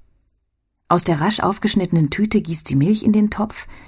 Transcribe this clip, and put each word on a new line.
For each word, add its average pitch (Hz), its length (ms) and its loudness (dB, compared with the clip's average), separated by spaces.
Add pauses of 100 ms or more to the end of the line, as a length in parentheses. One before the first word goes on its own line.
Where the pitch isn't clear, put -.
(880)
Aus 175 140 2
der 165 160 0
rasch 196 220 -2
aufgeschnittenen 175 720 0
Tüte 214 280 0
gießt 160 260 -4
sie 135 120 2
Milch 202 260 2
in 220 80 2
den 208 180 2
Topf, - 380 -6 (200)